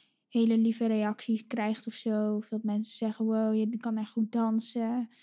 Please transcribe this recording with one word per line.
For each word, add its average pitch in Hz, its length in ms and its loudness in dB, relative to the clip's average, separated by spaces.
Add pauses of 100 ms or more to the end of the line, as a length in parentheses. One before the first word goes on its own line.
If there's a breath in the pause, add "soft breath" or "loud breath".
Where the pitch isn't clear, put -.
(280 soft breath)
hele 226 300 4
lieve 226 280 2
reacties 214 600 0
krijgt 220 400 -4
of 226 60 -6
zo, 214 440 0
of 214 120 -6
dat 220 140 -4
mensen 214 340 -2
zeggen, 220 280 -2
"Wow, 220 300 2
je 220 220 0
kan 220 200 -4
echt 214 140 -4
goed 220 220 -2
dansen," 226 760 0 (140 soft breath)